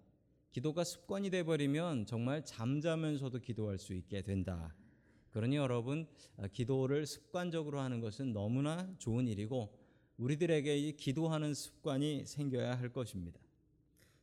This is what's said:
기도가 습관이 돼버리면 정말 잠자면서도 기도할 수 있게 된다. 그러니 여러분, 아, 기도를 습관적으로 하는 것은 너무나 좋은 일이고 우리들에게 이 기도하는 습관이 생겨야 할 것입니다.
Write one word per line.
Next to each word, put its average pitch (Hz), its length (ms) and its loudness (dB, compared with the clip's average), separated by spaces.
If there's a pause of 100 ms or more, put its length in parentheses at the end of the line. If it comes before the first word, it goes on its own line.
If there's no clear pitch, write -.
(520)
기도가 151 320 0
습관이 196 460 -2
돼버리면 156 760 2
정말 123 380 0
잠자면서도 143 960 0
기도할 107 380 -2
수 - 140 -10
있게 92 300 -4
된다. 90 500 0 (600)
그러니 120 240 2
여러분, 135 500 0 (300)
아, 104 100 -6
기도를 131 600 2
습관적으로 160 720 -4
하는 127 200 -2
것은 113 320 -2
너무나 135 560 0 (100)
좋은 120 280 2
일이고 107 500 -2 (400)
우리들에게 147 600 2
이 147 180 0
기도하는 151 580 0
습관이 143 720 -2
생겨야 123 520 0
할 123 140 -4
것입니다. 92 460 -6 (840)